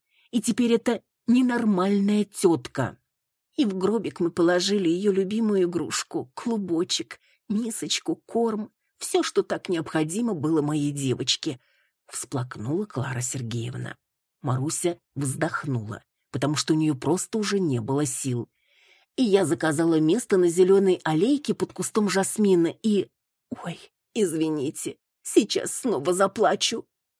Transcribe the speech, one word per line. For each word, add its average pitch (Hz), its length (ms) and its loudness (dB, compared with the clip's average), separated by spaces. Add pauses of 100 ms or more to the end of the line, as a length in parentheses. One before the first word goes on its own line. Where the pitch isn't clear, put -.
(300)
И 233 100 0
теперь 233 320 0
эта 226 300 0 (240)
ненормальная 208 1000 2
тетка. 139 720 0 (600)
И 294 80 2
в 196 120 -2
гробик 190 440 -2
мы 170 100 0
положили 180 580 2
ее 190 240 2
любимую 196 520 2
игрушку, - 680 -4
клубочек, 185 840 -4 (280)
мисочку, 214 680 -4
корм, 220 560 -4 (260)
все, - 240 -2
что - 200 0
так - 260 -6
необходимо 170 640 -2
было 156 260 0
моей 147 300 0
девочке, 135 680 -4 (480)
всплакнула 127 800 -6
Клара 123 340 -6
Сергеевна. 123 760 -8 (460)
Маруся 147 560 -2 (160)
вздохнула, 135 880 -4 (280)
потому 139 260 -2
что - 180 0
у - 20 2
нее 156 200 2
просто 170 420 -2
уже 202 220 0
не 135 200 0
было 135 260 0
сил. 123 420 -4 (680)
И 262 60 2
я 196 220 6
заказала 160 560 2
место 185 360 2
на 180 120 6
зеленой 185 560 4
аллейке 208 500 0
под - 180 -4
кустом 208 360 -2
жасмина 185 760 2
и, 208 260 0 (560)
ой, 165 140 -12 (360)
извините, 156 840 -2 (260)
сейчас - 500 0
снова 175 400 -2
заплачу. 196 720 0 (340)